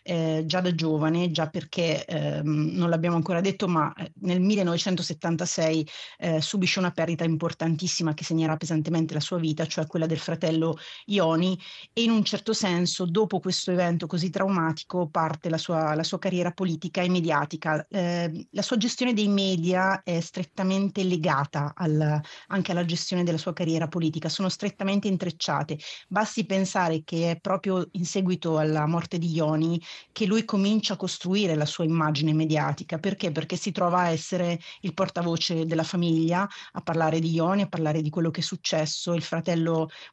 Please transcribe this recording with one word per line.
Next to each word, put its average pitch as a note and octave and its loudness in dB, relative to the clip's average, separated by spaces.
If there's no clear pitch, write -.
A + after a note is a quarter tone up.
eh, D#3+ 0
già F3+ 0
da F3+ 2
giovane, D#3+ 2
già D#3 0
perché, D#3 -2
ehm, D3+ 0
non F3 2
l'abbiamo E3+ 2
ancora E3+ 0
detto, G3 0
ma, D#3+ 2
eh, - -10
nel F3+ 2
millenovecentosettantasei, E3+ 0
eh, D#3+ 0
subisce F#3 0
una F3+ 0
perdita E3 -2
importantissima E3 0
che D#3 -10
segnerà D#3+ 0
pesantemente D#3+ 0
la D3+ -2
sua F3+ -2
vita, D#3+ 0
cioè D#3 -4
quella D#3+ -2
del D#3+ 0
fratello D#3+ 0
Yoni, F3+ 2
e A#3 0
in A#3 4
un G#3+ 4
certo G#3+ -2
senso, F3+ 0
dopo F3+ 2
questo F#3 -2
evento F3 2
così F3 0
traumatico, F3 0
parte D#3+ -2
la D#3+ 0
sua, D#3 0
la D#3+ 0
sua F3+ -4
carriera F3+ 0
politica F3 -2
e F3+ 2
mediatica. D#3 0
Eh, F3 -2
la G3 -4
sua A#3+ 0
gestione B3 0
dei G#3 2
media F#3+ 2
è E3+ 0
strettamente F#3+ -2
legata D3+ 0
al, D3+ 2
anche F#3+ -2
alla F3 0
gestione F3 -2
della E3+ 2
sua E3+ -4
carriera E3 0
politica, D#3+ -2
sono F#3 -2
strettamente G3+ -2
intrecciate. D#3 -2
Basti G#3+ 0
pensare F3+ 0
che E3+ 0
è E3 -4
proprio F#3+ -2
in F3 -4
seguito F3 0
alla D#3 2
morte E3+ -2
di E3+ 0
Yoni D#3+ 2
che - -2
lui A3 2
comincia G#3 2
a - -8
costruire F#3 0
la D3+ 2
sua - -4
immagine D#3 2
mediatica. D3+ 0
Perché? G3 -2
Perché D#3+ -4
si F#3 -4
trova F3+ 2
a F3 2
essere E3+ -2
il E3+ -4
portavoce E3+ -2
della D#3+ 0
famiglia, E3+ 2
a - -8
parlare D#3+ 2
di E3 2
Yoni, E3+ 2
a F#3+ 0
parlare D#3+ 0
di D3+ 0
quello E3 0
che E3 -4
è - 0
successo. E3 -2
Il E3 0
fratello E3 0